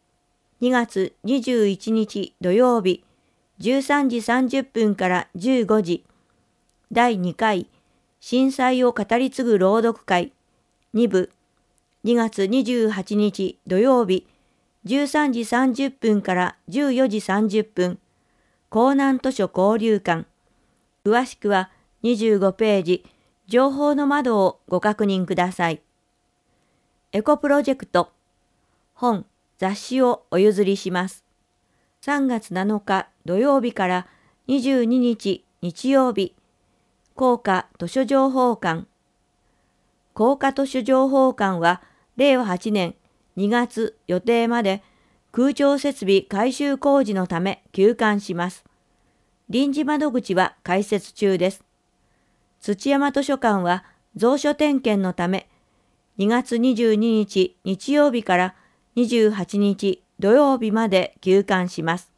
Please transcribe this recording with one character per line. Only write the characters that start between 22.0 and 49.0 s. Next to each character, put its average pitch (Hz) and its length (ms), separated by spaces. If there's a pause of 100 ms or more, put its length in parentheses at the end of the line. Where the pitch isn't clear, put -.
二 233 140
十 214 220
五 190 140
ペ 208 280
ー - 20
ジ、 175 220 (420)
情 254 240
報 294 240
の 285 120
窓 269 320
を 190 300
ご 180 120
確 208 240
認 190 200
く 180 100
だ 180 180
さ 175 180
い。 156 100 (1300)
エ 208 100
コ 294 160
プ 294 100
ロ 285 140
ジ 269 100
ェ 269 40
ク - 100
ト。 - 260 (800)
本、 233 320 (320)
雑 190 200
誌 254 240
を 247 280
お 170 80
譲 202 260
り 196 120
し 185 140
ま 180 180
す。 - 160 (760)
三 277 280
月 226 260
七 202 260
日 196 280 (160)
土 175 120
曜 269 240
日 226 120
か 190 140
ら 180 200 (400)
二 269 140
十 254 240
二 240 140
日 220 460 (180)
日 180 280
曜 262 220
日、 - 220 (800)
甲 254 220
賀 196 300 (120)
図 175 100
書 262 160
情 269 260
報 254 260
館。 165 300 (1300)
甲 247 240
賀 277 160
図 269 140
書 262 160
情 262 260
報 262 240
館 190 280
は、 170 220 (340)
令 269 200
和 247 80
八 202 280
年 190 220 (420)
二 196 120
月 240 480 (100)
予 180 140
定 233 280
ま 233 140
で 196 200 (500)
空 254 220
調 277 240
設 277 220
備 190 220
改 220 300
修 285 240
工 277 280
事 208 100
の 185 120
た 175 140
め 185 220 (100)
休 202 220
館 214 260
し 190 140
ま 175 160
す。 - 140 (840)